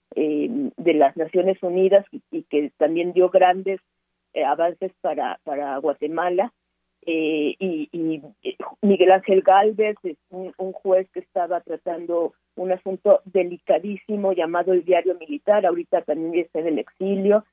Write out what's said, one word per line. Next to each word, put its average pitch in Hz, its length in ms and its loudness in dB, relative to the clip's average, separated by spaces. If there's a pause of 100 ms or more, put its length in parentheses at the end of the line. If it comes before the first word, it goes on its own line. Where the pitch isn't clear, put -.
(140)
eh, 143 600 -2
de 165 180 2
las 143 220 4
Naciones 180 460 0
Unidas 190 500 4
y, - 80 -14 (100)
y 160 120 -8
que 147 340 -2
también 165 380 0
dio 180 160 4
grandes, 185 500 2 (540)
eh, 147 100 -2
avances 165 560 -2
para, 143 440 -6
para 139 340 -6
Guatemala, 165 720 -4 (540)
eh, 156 520 -2
y, 165 340 -6
y, 160 280 -6 (220)
eh, - 140 -10 (260)
Miguel 185 300 6
Ángel 190 300 4
Gálvez, 208 600 4
es 185 140 -8 (140)
un, 185 280 -12
un 190 140 -8
juez 190 400 0
que 185 80 -10
estaba 175 400 -4
tratando 170 720 -6 (220)
un 180 160 -4
asunto 190 520 2
delicadísimo 190 1080 -2
llamado 175 400 0
el 175 120 2
Diario 175 340 0
Militar, 165 460 0
ahorita 175 380 0
también 165 420 -4
está 165 160 -8
en 165 60 -4
el 160 120 -2
exilio, 196 760 0